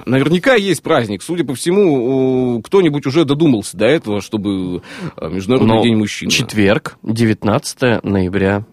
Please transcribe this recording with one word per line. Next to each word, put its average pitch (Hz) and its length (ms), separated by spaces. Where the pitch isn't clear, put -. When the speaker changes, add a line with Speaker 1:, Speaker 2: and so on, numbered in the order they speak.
Speaker 1:
Наверняка 151 480
есть 196 300
праздник. 135 400
Судя 170 200
по 131 120
всему, 131 1000
о, 110 40
кто-нибудь 151 460
уже 151 180
додумался 139 500
до 104 120
этого, 107 340
чтобы, 95 640
э, 80 140
Международный 110 460
Speaker 2:
Но 110 60
Speaker 1:
день 117 140
мужчин. 107 320
Speaker 2:
четверг, 107 720
девятнадцатое 113 1040
ноября 98 680